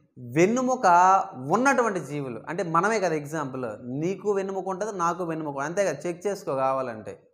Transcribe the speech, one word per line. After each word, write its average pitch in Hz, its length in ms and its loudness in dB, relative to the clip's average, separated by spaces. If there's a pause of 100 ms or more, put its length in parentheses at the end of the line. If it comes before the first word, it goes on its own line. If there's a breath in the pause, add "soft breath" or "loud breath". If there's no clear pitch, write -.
(180)
వెన్నుముక 214 680 2 (480)
ఉన్నటువంటి 202 680 2
జీవులు, 139 480 -8
అంటే 175 140 -6
మనమే 185 380 2
కదా 175 140 2
ఎగ్జాంపుల్, 135 840 -6
నీకు 190 320 -2
వెన్నుముక 190 360 -2
ఉంటుంది, 190 300 -6
నాకు 175 260 0
వెన్నుముక 160 320 -6
ఉంటుంది. 139 100 -4
అంతే 180 180 0
కదా, 165 240 -2
చెక్ 175 180 -6
చేసుకో 196 280 -4
కావాలంటే. 127 680 -2 (120)